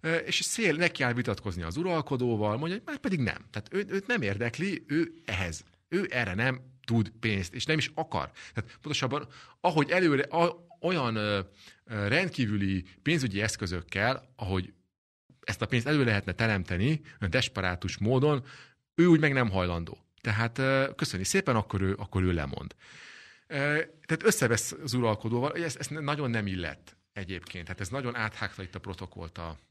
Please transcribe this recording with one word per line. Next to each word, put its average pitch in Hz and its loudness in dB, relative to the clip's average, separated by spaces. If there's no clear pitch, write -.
ö, 165 0
és - 0
Szél 185 0
nekiáll 156 0
vitatkozni 101 -2
az 82 -4
uralkodóval, 123 0
mondja, 165 -4
hogy 240 -12
már 294 -6
pedig 190 0
nem. - -2
Tehát - -8
ő-, 202 -4
őt 196 -4
nem 240 0
érdekli, 117 -2
ő 160 0
ehhez, 87 -4
ő 185 0
erre 113 -2
nem 127 0
tud 117 2
pénzt, 98 0
és 123 -6
nem 156 2
is - -2
akar. 90 -4
Tehát - -8
pontosabban, 143 -2
ahogy 151 2
előre, 160 4
a-, 170 0
olyan, 139 0
ö, 104 2
ö, 104 -4
rendkívüli 104 0
pénzügyi 131 0
eszközökkel, 104 -2
ahogy 92 -2
ezt - -4
a 110 -2
pénzt 120 0
elő 147 4
lehetne 101 2
teremteni, 107 0
olyan 98 -2
desperátus 92 -2
módon, 131 2
ő 170 6
úgy 160 10
meg 151 4
nem 123 4
hajlandó. 90 0
Tehát, 113 0
ö, 135 2
köszöni 95 -2
szépen, 143 2
akkor 101 0
ő, 95 2
akkor 95 -2
ő 92 4
lemond. 71 -4
Ö, 151 -6
tehát 160 -4
összevesz 123 2
az 123 -4
uralkodóval, 120 0
ez, 165 -4
ez 131 -8
nagyon 147 -4
nem 110 0
illett 90 -6
egyébként. 90 -10
Hát 92 -8
ez 95 -6
nagyon 123 -6
áthágta 107 -6
itt 90 -12
a 92 -8
protokollt 87 -12
a 82 -8